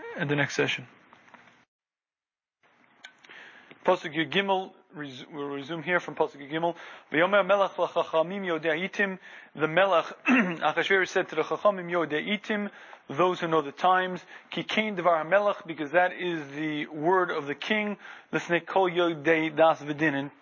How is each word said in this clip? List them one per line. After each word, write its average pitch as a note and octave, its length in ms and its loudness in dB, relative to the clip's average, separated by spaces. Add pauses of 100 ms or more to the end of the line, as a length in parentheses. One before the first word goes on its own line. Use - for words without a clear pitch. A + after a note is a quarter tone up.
(160)
at D#3+ 120 -4
the D3 80 0
next C#3 180 0
session. C3+ 320 -2 (3000)
Pasuk F3+ 300 0
Yud D#3 160 -2
Gimel, F#3+ 400 0 (240)
res-, C#3+ 380 -12
we'll C#3+ 140 -8
resume C#3+ 360 -8
here F3 180 2
from D#3 140 -10
Pasuk D#3 220 -2
Yud C#3 160 -14
Gimel. E3+ 240 -2 (340)
"V'yomer F#3 360 4
melech G3 260 4
lachachamim E3+ 720 0
yodei E3 440 -2
itim." G3 300 -2 (380)
The D3 100 0
melech, E3+ 380 4
<clears throat> - 240 -10
Achashverosh F3+ 800 2
said F3+ 220 -2
to D#3+ 40 -10
the D#3 80 0
chachamim, F3 480 0
"Yodei E3+ 480 -2
itim," G#3 320 -4 (380)
those E3+ 320 0
who E3+ 80 -2
know D#3+ 140 2
the C#3+ 100 -6
times, F#3 500 0 (280)
"Ki E3+ 120 -6
kain G#3+ 340 -2
devar E3 280 2
hamelech," G3 420 2
because D3 260 -8
that F3+ 200 4
is E3 380 -4
the D3+ 380 -4
word E3+ 420 2
of D#3 160 -4
the C#3+ 80 -4
king, G#3 420 -4 (380)
"Lifnei E3 300 0
kol F#3+ 260 2
yodei D#3+ 640 2
das D#3 240 6
v'din," D3 340 0
in, C#3 160 -4 (120)